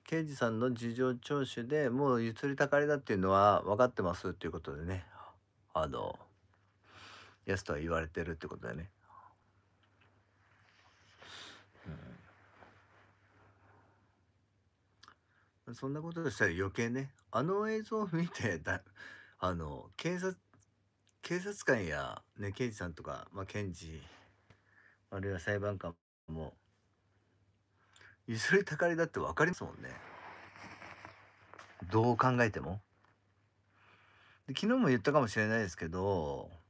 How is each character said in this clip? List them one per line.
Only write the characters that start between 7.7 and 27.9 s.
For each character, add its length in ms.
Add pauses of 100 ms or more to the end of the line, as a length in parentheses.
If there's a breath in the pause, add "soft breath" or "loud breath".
は 40
言 120
わ 100
れ 80
て 160
る 80
っ 40
て 100
こ 100
と 60
だ 80
よ 60
ね。 120 (4000 loud breath)
う 60
ん。 20
そ 140
ん 40
な 80
こ 120
と 180
し 80
た 80
ら 60
余 180
計 180
ね、 220 (200)
あ 120
の 260
映 140
像 180
を 120
見 160
て、 300
だ-、 240 (560 loud breath)
あ 160
の、 420
警 180
察、 220 (840)
警 180
察 160 (100)
官 220
や、 360 (160)
ね、 140
刑 180
事 60
さ 120
ん 60
と 80
か、 300
ま 100
あ、 40
検 280
事、 260 (1120 soft breath)
あ 100
る 100
い 20
は 60
裁 200
判 200
官 160 (340)
も、 260 (1700 soft breath)